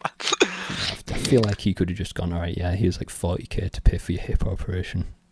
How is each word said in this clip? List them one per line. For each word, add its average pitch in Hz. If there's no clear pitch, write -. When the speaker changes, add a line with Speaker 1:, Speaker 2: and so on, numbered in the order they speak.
Speaker 1:
man. -
Speaker 2:
I -
feel 123
like 104
he 95
could 87
have 90
just -
gone, 87
"All 85
right, 85
yeah, 87
here's, 92
like, -
forty -
K -
to -
pay -
for -
your 90
hip -
operation." 92